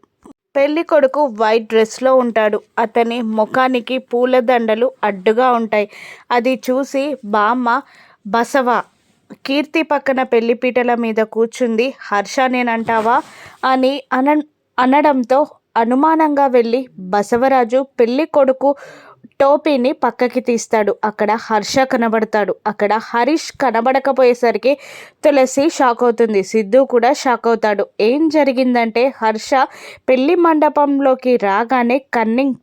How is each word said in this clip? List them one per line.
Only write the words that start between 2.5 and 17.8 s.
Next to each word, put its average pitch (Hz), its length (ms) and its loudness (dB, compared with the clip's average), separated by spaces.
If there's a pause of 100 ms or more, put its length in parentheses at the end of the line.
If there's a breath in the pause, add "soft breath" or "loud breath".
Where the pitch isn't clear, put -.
అతని 233 420 -2
ముఖానికి 240 760 -2
పూలదండలు 247 920 0 (120)
అడ్డుగా 214 480 0
ఉంటాయి. 214 380 -2 (420 loud breath)
అది 247 240 0
చూసి 269 600 -4 (100)
బామ్మ, 233 560 0 (460 soft breath)
"బసవ, 233 540 0 (640)
కీర్తి 294 380 -2
పక్కన 269 400 -2
పెళ్లిపీటల 240 720 0
మీద 226 200 -4
కూర్చుంది 226 840 -2
హర్ష 202 400 -4
నేనంటావా?" 240 800 0 (440 loud breath)
అని 262 380 0 (100)
అన-, 285 280 2 (380)
అనడంతో 269 680 2 (300)
అనుమానంగా 285 680 2
వెళ్ళి 247 420 0 (120)
బసవరాజు 240 840 0 (140)